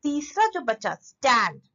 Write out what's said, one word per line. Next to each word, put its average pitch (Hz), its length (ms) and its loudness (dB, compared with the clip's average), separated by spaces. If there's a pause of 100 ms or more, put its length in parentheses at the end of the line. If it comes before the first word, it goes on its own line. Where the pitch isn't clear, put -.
तीसरा 294 440 -2
जो 427 140 -4
बचा 220 400 -4
स्टैंड 214 600 0 (140)